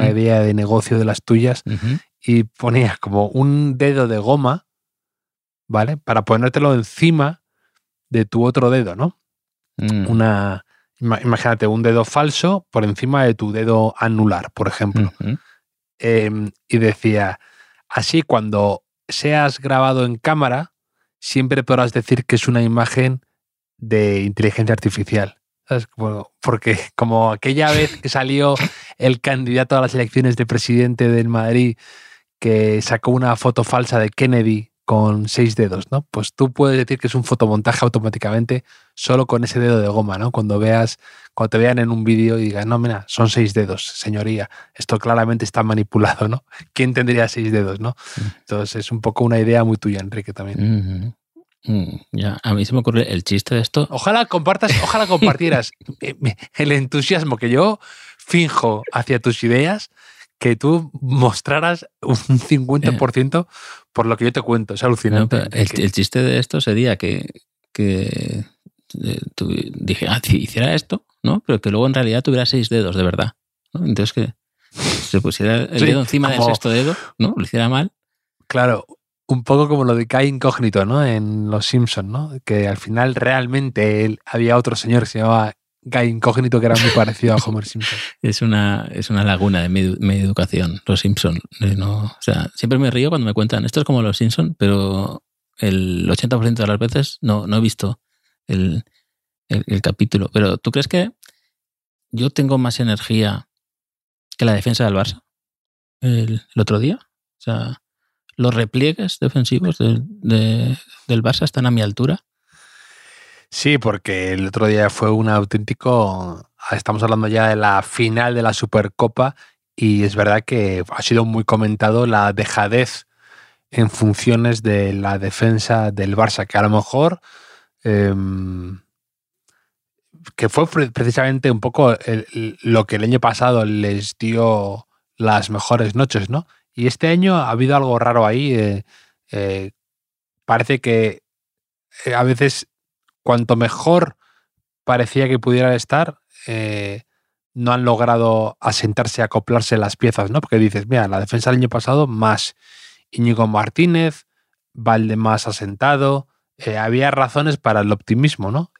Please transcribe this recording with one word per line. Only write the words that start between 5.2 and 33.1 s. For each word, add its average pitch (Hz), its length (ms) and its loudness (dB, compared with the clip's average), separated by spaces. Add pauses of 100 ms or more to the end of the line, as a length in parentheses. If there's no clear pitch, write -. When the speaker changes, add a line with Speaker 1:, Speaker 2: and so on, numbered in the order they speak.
Speaker 1:
¿vale? 113 280 0
Para 113 260 -2
ponértelo 131 520 2
encima 156 680 0 (680)
de 117 160 2
tu 117 180 0
otro 127 240 2
dedo, 120 260 2
¿no? 143 240 -4 (600)
Speaker 2:
Mm. 107 320 -2
Speaker 1:
Una, 101 560 0 (340)
ima-, 113 220 -2
imagínate, 117 440 0
un 110 160 0
dedo 117 220 4
falso 160 640 0
por 110 140 0
encima 127 400 0
de 120 80 4
tu 107 200 -4
dedo 110 440 2
anular, 107 560 0
por - 160 -4
ejemplo. 104 500 0
Speaker 2:
Ujú. 107 200 -6 (600)
Speaker 1:
Em, 107 520 0 (180)
y - 80 2
decía, 107 640 0 (480)
así 160 320 -2
cuando 104 640 0 (240)
seas 147 520 0
grabado 131 440 2
en 120 120 -2
cámara, 147 580 -2 (460)
siempre 131 420 0
podrás 123 320 2
decir 120 320 0
que 120 100 2
es - 120 -2
una 120 140 2
imagen 120 600 0 (560)
de 104 460 0
inteligencia 107 500 0
artificial. 101 600 -2 (300)
¿Sabes? 123 200 -4
Como, 107 540 -8
porque 110 360 0 (200)
como 113 360 2
aquella 143 380 0
vez 151 260 0
que - 140 -10
salió 139 460 0
Speaker 2:
<laughs> - 420 -10
Speaker 1:
el 127 240 2
candidato 131 560 0
a - 20 2
las 127 140 0
elecciones 127 420 0
de 123 80 0
presidente 120 640 2
del 117 200 2
Madrid 117 500 2 (640)
que 107 420 2
sacó 117 300 -2